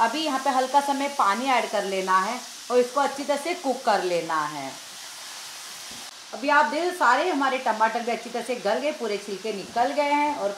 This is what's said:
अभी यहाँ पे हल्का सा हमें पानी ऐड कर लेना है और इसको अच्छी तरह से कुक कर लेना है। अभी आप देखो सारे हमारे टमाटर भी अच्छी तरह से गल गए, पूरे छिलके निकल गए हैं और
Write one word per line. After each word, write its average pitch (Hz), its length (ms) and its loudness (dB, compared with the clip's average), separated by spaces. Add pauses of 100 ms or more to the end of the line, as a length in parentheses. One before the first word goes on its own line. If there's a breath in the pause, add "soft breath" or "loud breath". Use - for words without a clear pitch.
अभी 247 200 2
यहाँ 277 200 0
पे 269 100 0
हल्का 262 300 4
सा 277 120 2
हमें 277 220 -2
पानी 220 340 2
ऐड 240 220 2
कर 202 160 0
लेना 190 340 2
है 226 180 -2 (320)
और 247 80 4
इसको 247 220 4
अच्छी 269 240 0
तरह 285 140 2
से 339 180 -2
कुक - 280 -2
कर 180 200 2
लेना 165 400 0
है। 143 260 -6 (1700)
अभी 247 120 -4
आप 294 180 6
देखो 339 240 0
सारे 294 400 4
हमारे 269 280 2
टमाटर 220 420 2
भी 233 120 -2
अच्छी 226 180 -6
तरह 233 120 -4
से 254 120 -4
गल 202 240 0
गए, 285 140 0
पूरे 220 240 -4
छिलके 202 360 -6
निकल 233 400 0
गए 285 200 0
हैं 294 240 2
और 202 220 -2